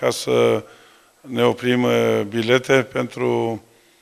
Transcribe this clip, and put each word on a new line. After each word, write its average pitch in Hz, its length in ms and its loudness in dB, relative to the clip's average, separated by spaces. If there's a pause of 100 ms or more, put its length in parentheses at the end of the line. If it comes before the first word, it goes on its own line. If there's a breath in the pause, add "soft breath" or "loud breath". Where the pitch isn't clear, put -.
ca 127 100 0
să 117 540 0 (560 loud breath)
ne 120 220 -4
oprim, 123 400 2
uh, 117 460 2
bilete 123 640 2
pentru, 120 680 -4 (400 soft breath)